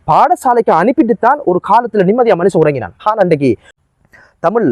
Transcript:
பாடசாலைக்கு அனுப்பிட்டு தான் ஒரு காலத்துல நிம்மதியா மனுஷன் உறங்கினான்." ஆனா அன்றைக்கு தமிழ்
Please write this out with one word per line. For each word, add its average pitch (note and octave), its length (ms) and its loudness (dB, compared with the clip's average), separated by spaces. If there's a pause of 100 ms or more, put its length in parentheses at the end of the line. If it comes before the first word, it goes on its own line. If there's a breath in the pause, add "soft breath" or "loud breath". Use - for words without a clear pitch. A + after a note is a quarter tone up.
(120)
பாடசாலைக்கு A#3+ 680 0
அனுப்பிட்டு A#3 340 0 (120)
தான் C#4 120 0 (120)
ஒரு F3+ 180 -2
காலத்துல G#3+ 400 0
நிம்மதியா A3+ 320 2
மனுஷன் F#3 220 0
உறங்கினான்." C3+ 320 -2 (140)
ஆனா A3 160 -2
அன்றைக்கு C#3+ 260 0 (960 soft breath)
தமிழ் G#3 260 0